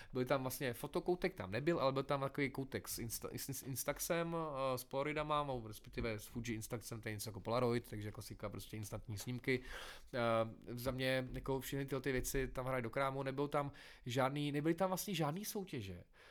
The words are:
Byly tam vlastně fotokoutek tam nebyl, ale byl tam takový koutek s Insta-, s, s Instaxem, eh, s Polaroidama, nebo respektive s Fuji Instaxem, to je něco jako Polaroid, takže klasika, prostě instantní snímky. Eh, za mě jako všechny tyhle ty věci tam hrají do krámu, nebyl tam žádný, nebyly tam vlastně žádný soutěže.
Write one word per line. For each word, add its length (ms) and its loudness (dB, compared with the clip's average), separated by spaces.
Byly 120 4
tam 180 4
vlastně 300 0
fotokoutek 640 0
tam 160 -4
nebyl, 300 4
ale 120 6
byl 100 4
tam 180 2
takový 300 2
koutek 380 -4
s 100 -4
Insta-, 380 -4
s, 120 -4
s 140 -6
Instaxem, 720 -2
eh, 40 -2
s 60 -6
Polaroidama, 600 0
nebo 240 -2
respektive 500 -4
s 80 -10
Fuji 280 -2
Instaxem, 460 -6
to 80 -4
je 60 -2
něco 160 -4
jako 100 -8
Polaroid, 500 2
takže 220 -4
klasika, 360 -8
prostě 280 -8
instantní 420 -6
snímky. 420 0
Eh, 600 2
za 160 -2
mě 420 2
jako 280 0
všechny 260 -2
tyhle 140 0
ty 120 2
věci 360 2
tam 180 -2
hrají 160 2
do 80 -2
krámu, 320 2
nebyl 260 0
tam 240 2
žádný, 460 2
nebyly 220 4
tam 160 2
vlastně 240 -2
žádný 300 2
soutěže. 600 -4